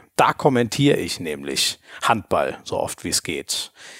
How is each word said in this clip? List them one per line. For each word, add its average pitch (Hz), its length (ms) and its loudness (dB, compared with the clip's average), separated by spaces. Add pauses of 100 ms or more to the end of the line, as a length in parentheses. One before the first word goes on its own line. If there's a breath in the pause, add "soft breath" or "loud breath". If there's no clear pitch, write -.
(160)
Da 143 180 4
kommentiere 135 640 2
ich - 220 -4
nämlich 69 600 -4 (240 loud breath)
Handball, 95 600 0
so - 160 -4
oft - 240 -6
wie 87 60 -4
es - 140 -2
geht. - 480 -6 (280 loud breath)